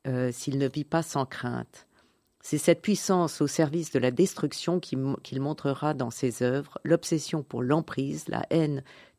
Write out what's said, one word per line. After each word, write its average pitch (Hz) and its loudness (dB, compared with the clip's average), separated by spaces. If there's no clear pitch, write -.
euh, 127 0
s'il 139 -4
ne 139 2
vit 143 -4
pas 165 0
sans 139 -2
crainte. - -8
C'est 151 -2
cette 170 4
puissance 180 2
au 147 4
service 156 0
de 135 2
la 127 2
destruction 170 0
qui - -6
mo-, 135 -2
qu'il 135 -6
montrera 147 -2
dans 127 -4
ses 123 -2
œuvres, 131 -2
l'obsession 160 0
pour 120 -6
l'emprise, 147 0
la - -4
haine 151 2